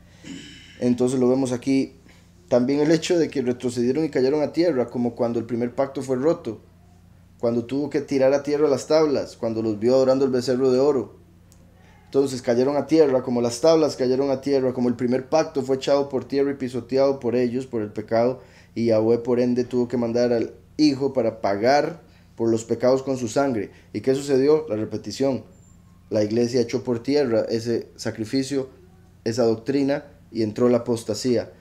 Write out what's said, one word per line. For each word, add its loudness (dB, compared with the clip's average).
Entonces 2
lo 4
vemos 0
aquí. -2
También 2
el 2
hecho 2
de 0
que -4
retrocedieron -2
y -4
cayeron 0
a -2
tierra, 0
como -4
cuando -2
el -4
primer -4
pacto -4
fue -4
roto. -2
Cuando 0
tuvo -4
que -2
tirar 2
a 0
tierra 0
las 0
tablas, 0
cuando -4
los -2
vio 4
adorando 4
el 2
becerro 2
de 4
oro. 0
Entonces -2
cayeron 2
a -2
tierra, 4
como -2
las -2
tablas 4
cayeron 0
a -2
tierra, 0
como 0
el 0
primer -2
pacto 0
fue -2
echado 0
por -6
tierra 0
y -6
pisoteado -2
por -2
ellos, 0
por -6
el -6
pecado, 0
y -2
Yahweh 4
por 0
ende 0
tuvo -2
que -4
mandar 0
al -2
Hijo 2
para -2
pagar 0
por 0
los 0
pecados 2
con -4
su -6
sangre. -2
¿Y -6
qué 2
sucedió? 2
La -4
repetición. -4
La 0
iglesia 0
echó -4
por -4
tierra 0
ese -4
sacrificio, -4
esa -2
doctrina, 0
y -4
entró 0
la 4
apostasía. -4